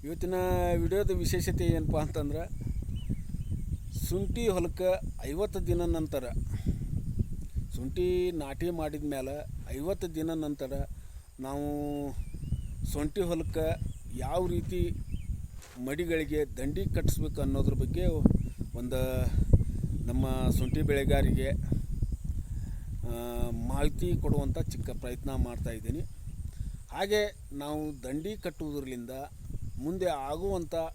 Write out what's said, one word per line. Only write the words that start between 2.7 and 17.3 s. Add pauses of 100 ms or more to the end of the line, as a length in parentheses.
ಶುಂಠಿ
ಹೊಲಕ್ಕೆ (280)
ಐವತ್ತು
ದಿನ
ನಂತರ, (1500)
ಶುಂಠಿ
ನಾಟಿ
ಮಾಡಿದ
ಮೇಲೆ (260)
ಐವತ್ತು
ದಿನ
ನಂತರ (680)
ನಾವು (1300)
ಶುಂಠಿ
ಹೊಲಕ್ಕೆ (380)
ಯಾವ
ರೀತಿ (920)
ಮಡಿಗಳಿಗೆ
ದಂಡಿ (100)
ಕಟ್ಟಿಸ್ಬೇಕು